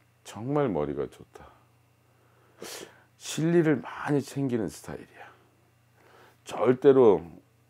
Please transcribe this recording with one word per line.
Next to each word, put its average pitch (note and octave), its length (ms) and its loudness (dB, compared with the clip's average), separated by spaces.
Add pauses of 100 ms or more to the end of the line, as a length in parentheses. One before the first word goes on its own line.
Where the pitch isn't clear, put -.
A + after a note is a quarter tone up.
(240)
정말 C#3 440 -4
머리가 C#2+ 400 -4
좋다. - 380 -20 (1700)
실리를 D#3+ 600 0
많이 C#3 460 -4
챙기는 A#2+ 460 -4
스타일이야. - 380 -14 (1400)
절대로 B2 760 4 (480)